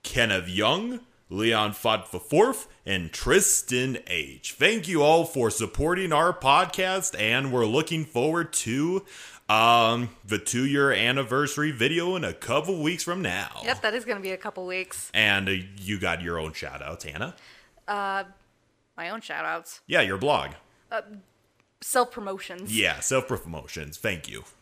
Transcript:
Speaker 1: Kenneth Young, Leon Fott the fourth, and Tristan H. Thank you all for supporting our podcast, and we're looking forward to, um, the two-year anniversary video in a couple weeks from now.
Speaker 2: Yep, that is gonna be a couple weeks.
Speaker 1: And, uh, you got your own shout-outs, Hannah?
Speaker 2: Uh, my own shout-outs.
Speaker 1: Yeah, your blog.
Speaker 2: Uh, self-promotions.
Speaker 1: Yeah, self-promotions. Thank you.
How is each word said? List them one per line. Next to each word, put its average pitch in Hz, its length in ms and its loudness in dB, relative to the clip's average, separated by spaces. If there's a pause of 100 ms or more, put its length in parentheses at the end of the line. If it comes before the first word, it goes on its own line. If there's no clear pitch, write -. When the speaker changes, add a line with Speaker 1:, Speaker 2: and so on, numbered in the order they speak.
Speaker 1:
Kenneth 98 480 2
Young, 170 520 0 (280)
Leon 107 420 2
Fott 107 400 -2
the 90 80 -6
fourth, 220 480 2 (180)
and 90 260 -2
Tristan 127 880 2 (100)
H. 73 460 -6
Thank 185 340 2
you 170 160 2
all 160 220 6
for 127 240 0
supporting 165 640 0
our 160 220 4
podcast, 185 880 2
and 123 320 2
we're 120 140 4
looking 156 400 0
forward 160 480 0
to, 160 520 -2 (440)
um, 117 600 6 (160)
the 104 120 -2
two-year 139 540 2
anniversary 135 800 0
video 165 440 0
in 170 80 -4
a 90 100 -4
couple 151 500 -2
weeks 160 200 -2
from 180 180 -4
now. 95 420 -4
Speaker 2:
Yep, 233 180 -2
that 214 120 0
is 233 100 -6
gonna 214 160 -6
be 190 120 -8
a 185 60 -6
couple 185 280 -10
weeks. 185 480 -8
Speaker 1:
And, 101 340 4
uh, 98 60 0 (240)
you 98 200 -6
got 87 240 -2
your 85 160 -4
own 78 160 -4
shout-outs, 71 520 -12
Hannah? 82 300 -10 (520)
Speaker 2:
Uh, 196 380 -4 (720)
my 170 120 -8
own 220 120 -10
shout-outs. 160 680 -8
Speaker 1:
Yeah, 170 140 4
your 95 160 2
blog. 98 340 2 (400)
Speaker 2:
Uh, 226 100 -4 (800)
self-promotions. 175 960 -2
Speaker 1:
Yeah, 87 220 2
self-promotions. 82 1000 -4
Thank 92 320 -6
you. 53 140 -14 (180)